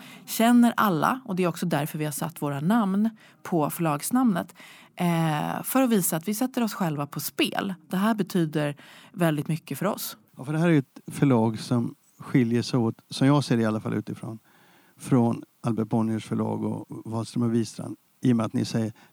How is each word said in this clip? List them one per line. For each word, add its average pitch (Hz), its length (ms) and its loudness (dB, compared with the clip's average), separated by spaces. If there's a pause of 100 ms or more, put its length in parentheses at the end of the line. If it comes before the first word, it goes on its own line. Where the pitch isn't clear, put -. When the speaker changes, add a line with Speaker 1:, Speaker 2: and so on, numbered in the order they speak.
(260)
Speaker 1:
känner 240 500 4
alla, 190 480 2
och 185 120 -6
det 185 80 0
är 175 40 2
också 170 180 -4
därför 156 320 -2
vi 151 60 -2
har 151 80 -4
satt - 300 -8
våra 143 180 -4
namn 208 500 2 (320)
på 160 280 0
förlagsnamnet, 170 840 0 (420)
eh, 165 640 0
för 262 200 2
att 247 80 2
visa 190 260 2
att 165 120 -4
vi 214 60 -2
sätter 254 280 -2
oss 208 120 -2
själva 147 320 -2
på - 140 -10
spel. - 540 -4 (160)
Det 185 60 -4
här 214 180 2
betyder 151 640 -2 (360)
väldigt 156 360 0
mycket 156 300 -6
för 175 80 -2
oss. 233 300 -6 (200)
Speaker 2:
Ja, 131 80 -14
för 147 80 -6
det 156 60 -2
här 165 80 4
är 170 60 6
ju 151 60 8
ett - 280 -4
förlag 113 520 2
som 120 360 -2 (240)
skiljer 117 440 2
sig 131 160 -2
åt, 113 160 2 (160)
som - 160 0
jag 143 180 4
ser 123 120 0
det 113 60 2
i 110 40 2
alla 107 140 0
fall 113 140 -6
utifrån, 117 440 -8 (600)
från 117 440 2 (200)
Albert 110 260 -2
Bonniers 110 380 0
förlag 110 380 -4
och 107 220 -6 (180)
Wahlström 113 380 -4
och 117 120 2
Wistrand, - 420 -2 (240)
i 127 120 4
och 117 40 4
med 110 100 2
att 104 60 -6
ni 117 120 0
säger: 110 280 -2 (200)